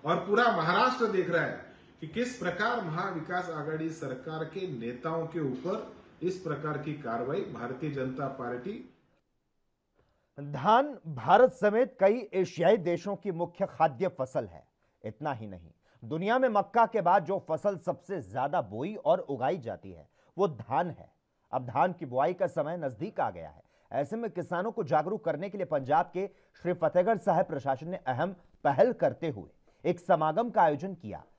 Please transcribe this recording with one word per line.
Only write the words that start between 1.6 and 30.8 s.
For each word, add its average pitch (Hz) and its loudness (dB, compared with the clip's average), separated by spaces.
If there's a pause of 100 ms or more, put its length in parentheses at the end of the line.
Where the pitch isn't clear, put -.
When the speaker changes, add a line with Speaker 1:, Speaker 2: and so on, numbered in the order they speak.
Speaker 1:
कि 156 -10
किस 240 -4
प्रकार 240 -2
महाविकास 175 -4
आघाड़ी 156 -4
सरकार 156 -8
के 175 -6
नेताओं 151 -4
के 165 -6
ऊपर 151 -4 (300)
इस 180 -2
प्रकार 147 -6
की 147 -6
कार्रवाई 123 -4
भारतीय 131 -6
जनता 135 -4
पार्टी 127 -8 (1500)
Speaker 2:
धान 202 2
भारत 170 6
समेत 214 2
कई 208 4
एशियाई 180 4
देशों 175 -2
की 202 -6
मुख्य 170 -4
खाद्य 160 0
फसल 139 -4
है। 82 -16 (360)
इतना 139 -6
ही 110 -10
नहीं, 87 -16 (340)
दुनिया 175 0
में 262 4
मक्का 214 4
के 220 0
बाद 175 4
जो 175 -4
फसल 185 0
सबसे 180 -6
ज्यादा 131 -2
बोई 123 -6
और 185 2
उगाई 143 -2
जाती 98 -10
है, 80 -20 (300)
वो 196 2
धान 143 -2
है। - -16 (400)
अब 127 -4
धान 139 2
की 170 -8
बुआई 135 2
का 185 0
समय 160 -2
नजदीक 147 -6
आ 120 0
गया 82 -12
है। - -20 (300)
ऐसे 143 -4
में 226 -6
किसानों 180 -4
को 214 -4
जागरूक 156 0
करने 165 -4
के 202 -10
लिए 185 -2
पंजाब 147 2
के 180 -4 (360)
श्री 175 0
फतेहगढ़ 170 4
साहिब 185 4
प्रशासन 139 -2
ने 185 -6 (100)
अहम 143 0 (320)
पहल 180 6
करते 147 0
हुए 101 -8 (400)
एक 170 -2
समागम 165 2
का 208 4
आयोजन 160 2